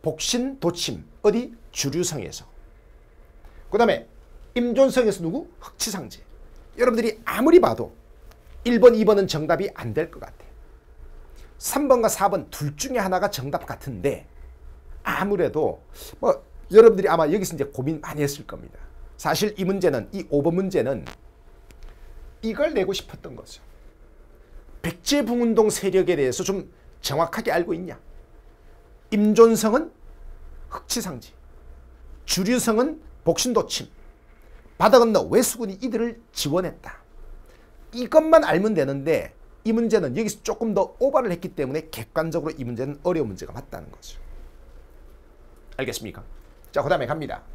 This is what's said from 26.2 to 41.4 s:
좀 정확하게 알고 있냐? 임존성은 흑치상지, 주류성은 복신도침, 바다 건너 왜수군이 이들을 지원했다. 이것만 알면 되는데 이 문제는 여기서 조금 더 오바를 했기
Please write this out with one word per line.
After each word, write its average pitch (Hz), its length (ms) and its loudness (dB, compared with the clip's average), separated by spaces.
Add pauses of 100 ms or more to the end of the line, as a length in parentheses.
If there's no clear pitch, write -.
좀 196 280 -4 (300)
정확하게 165 500 -2
알고 170 240 0
있냐? 175 240 -12 (1120)
임존성은 220 800 6 (800)
흑치상지, - 640 -10 (920)
주류성은 233 760 0 (220)
복신도침, 208 640 -2 (920)
바다 214 220 8
건너 214 240 4
왜수군이 214 580 0
이들을 233 400 -4 (120)
지원했다. - 720 -6 (880)
이것만 311 500 6
알면 202 300 2
되는데 139 600 0 (300)
이 220 80 -2
문제는 208 460 0
여기서 214 260 -6
조금 220 300 -4
더 185 260 0
오바를 262 320 2
했기 175 240 -8